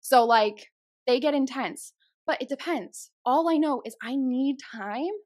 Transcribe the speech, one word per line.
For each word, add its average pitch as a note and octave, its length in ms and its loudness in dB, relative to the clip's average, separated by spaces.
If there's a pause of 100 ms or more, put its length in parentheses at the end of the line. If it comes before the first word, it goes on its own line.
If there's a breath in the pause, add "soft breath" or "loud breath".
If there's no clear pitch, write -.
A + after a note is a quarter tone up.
So, B3 220 6
like, A3 480 2 (360)
they B3+ 120 4
get C#4+ 140 0
intense, C4 600 -4 (340)
but D#4+ 120 -2
it B3+ 80 -8
depends. - 640 -6 (140)
All D#4 240 2
I E4 80 2
know D4 280 0
is A3+ 180 -10
I A#3+ 120 -6
need C4 440 0 (120)
time A3+ 400 -6 (140)